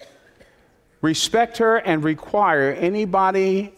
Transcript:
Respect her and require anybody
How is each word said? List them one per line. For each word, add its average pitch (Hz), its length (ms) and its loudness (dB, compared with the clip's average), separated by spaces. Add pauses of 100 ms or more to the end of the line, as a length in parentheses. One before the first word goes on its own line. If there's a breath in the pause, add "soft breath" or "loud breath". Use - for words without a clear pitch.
(1040 loud breath)
Respect 220 560 0
her 226 180 2
and 160 260 0
require 156 680 0
anybody 190 1040 0